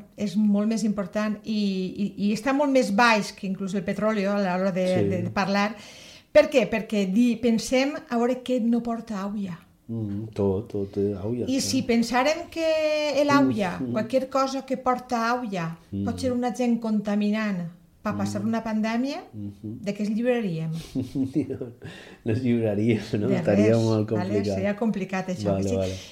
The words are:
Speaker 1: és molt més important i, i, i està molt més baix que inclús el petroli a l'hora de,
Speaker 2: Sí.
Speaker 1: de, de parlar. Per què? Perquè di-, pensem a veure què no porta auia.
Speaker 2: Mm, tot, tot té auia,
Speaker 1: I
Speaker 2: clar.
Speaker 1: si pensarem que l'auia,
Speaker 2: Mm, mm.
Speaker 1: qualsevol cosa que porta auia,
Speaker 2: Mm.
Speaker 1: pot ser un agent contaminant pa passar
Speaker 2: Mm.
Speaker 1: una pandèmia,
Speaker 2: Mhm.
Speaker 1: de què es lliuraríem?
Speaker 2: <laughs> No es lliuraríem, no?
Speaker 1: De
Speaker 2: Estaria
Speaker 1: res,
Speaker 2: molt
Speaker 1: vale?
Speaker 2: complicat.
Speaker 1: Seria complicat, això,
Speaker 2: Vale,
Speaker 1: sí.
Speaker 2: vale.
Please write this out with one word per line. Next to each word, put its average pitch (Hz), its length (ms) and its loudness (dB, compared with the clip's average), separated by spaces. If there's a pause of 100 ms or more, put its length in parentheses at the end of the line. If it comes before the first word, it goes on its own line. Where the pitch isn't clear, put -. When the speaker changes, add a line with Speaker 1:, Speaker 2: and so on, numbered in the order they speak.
(160)
Speaker 1:
és 202 200 -4
molt 208 320 4
més 226 160 0
important 208 580 -2
i, 196 760 -2
i, 202 120 0
i 214 40 2
està 269 220 0
molt 285 160 2
més 233 240 4
baix 220 380 4
que - 160 -8
inclús 185 260 -4
el 196 80 -2
petroli 202 420 0
a 202 140 0
l'hora 190 320 0
de, 185 160 0
Speaker 2:
Sí. 180 220 2
Speaker 1:
de, 92 140 0
de - 80 -4
parlar. 202 440 0 (580)
Per 294 180 8
què? 240 200 4
Perquè 208 420 0
di-, 233 240 4
pensem 254 560 2 (160)
a 240 80 -2
veure 247 260 0
què 254 200 0
no 233 200 2
porta 226 400 -6
auia. 202 360 -6 (300)
Speaker 2:
Mm, 110 440 -6
tot, 101 380 0
tot 98 240 -4
té 101 180 0
auia, 107 320 -4
Speaker 1:
I 262 140 -2
Speaker 2:
clar. - 20 -2
Speaker 1:
si 262 220 0
pensarem 254 680 0
que 302 760 0
l'auia, 247 520 2
Speaker 2:
Mm, 127 120 -6
mm. - 20 -4
Speaker 1:
qualsevol 262 380 -2
cosa 269 340 -2
que 254 140 -4
porta 247 500 -2
auia, 196 480 -4 (140)
Speaker 2:
Mm. 101 160 -4
Speaker 1:
pot 90 120 -4
ser 254 140 0
un 247 120 0
agent 240 360 2
contaminant 208 880 0 (340)
pa 202 140 -4
passar 202 260 -2
Speaker 2:
Mm. 220 60 -2
Speaker 1:
una 226 160 -2
pandèmia, 233 560 -2 (120)
Speaker 2:
Mhm. 104 520 -10
Speaker 1:
de 202 100 -2
què 202 80 -6
es 208 80 0
lliuraríem? 208 640 0 (220)
Speaker 2:
<laughs> 135 420 -4 (880)
No 113 80 0
es 113 100 0
lliuraríem, 110 580 2 (200)
no? 101 80 0
Speaker 1:
De 98 80 2
Speaker 2:
Estaria 104 380 4
Speaker 1:
res, - 80 6
Speaker 2:
molt 110 280 2
Speaker 1:
vale? 107 140 0
Speaker 2:
complicat. 202 300 0
Speaker 1:
Seria 202 220 0
complicat, 190 520 -2
això, 104 240 0
Speaker 2:
Vale, 98 160 0
Speaker 1:
sí. 95 80 0
Speaker 2:
vale. 92 180 0 (180)